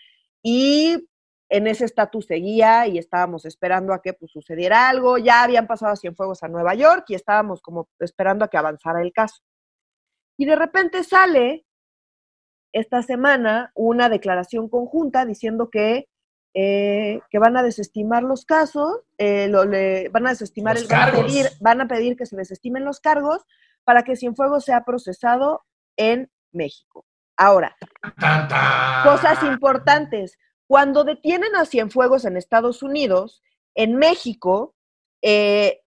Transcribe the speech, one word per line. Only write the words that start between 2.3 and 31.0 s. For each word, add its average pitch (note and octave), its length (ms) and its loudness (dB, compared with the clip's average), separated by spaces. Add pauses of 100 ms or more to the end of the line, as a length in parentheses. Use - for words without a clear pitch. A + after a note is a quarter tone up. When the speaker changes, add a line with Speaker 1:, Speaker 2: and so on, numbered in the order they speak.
Speaker 1:
y F#3+ 100 -2
estábamos F3 480 -4
esperando F#3 480 -4
a F#3+ 80 -4
que, F#3 140 -8
pues, - 180 -20
sucediera F3+ 560 0
algo. B3+ 300 2
Ya A#3+ 240 4
habían A#3+ 240 2
pasado A3 260 -4
a G3+ 40 -4
Cienfuegos F#3+ 460 -10
a D#3+ 60 -10
Nueva E3+ 260 -2
York D#4 340 4
y G#3 60 -6
estábamos G#3 460 -2
como E3+ 280 -12 (120)
esperando G3 440 -2
a G#3 40 -2
que - 80 -6
avanzara D#3 460 -4
el F3 100 -6
caso. - 300 -4 (960)
Y C4+ 80 -2
de D4+ 100 4
repente E4+ 480 -2
sale D#4+ 600 2 (1080)
esta A3+ 300 -2
semana B3 720 0
una A#3 340 2
declaración G#3 600 -4
conjunta B3+ 560 -2
diciendo A3+ 440 -6
que, A3 380 -2 (460)
eh, G3+ 640 -2 (100)
que G#3 80 -2
van A#3 180 4
a B3+ 60 2
desestimar A3 600 -4
los C4 240 -6
casos, D#4 540 -2 (180)
eh, G3+ 300 0
lo, G3 160 4
le, F#3+ 440 -2
van A3+ 180 -2
a B3+ 40 0
desestimar A3 460 -6
Speaker 2:
Los A#3 80 -6
Speaker 1:
el, G#3+ 40 -10
van A#3 120 2
a A3 120 4
Speaker 2:
cargos. A#3 140 2
Speaker 1:
pedir, C#4 200 0 (140)
van A#3 220 4
a B3+ 60 -2
pedir B3 280 -2
que B3 100 -10
se G3 100 -16
desestimen A#3+ 480 -10
los C#4+ 160 -8
cargos D4+ 420 0 (420)
para A#3+ 200 4
que B3+ 120 -4
Cienfuegos C4+ 480 -2
sea A#3+ 200 0
procesado B3 800 -2 (320)
en A#3 340 0 (220)
México. - 520 -12 (320)
Ahora, F#3+ 400 4 (420)
Speaker 2:
Tan, D3+ 300 2
tan. C3 560 0
Speaker 1:
cosas D4 380 4
importantes. C4+ 960 0 (280)
Cuando C#4 380 4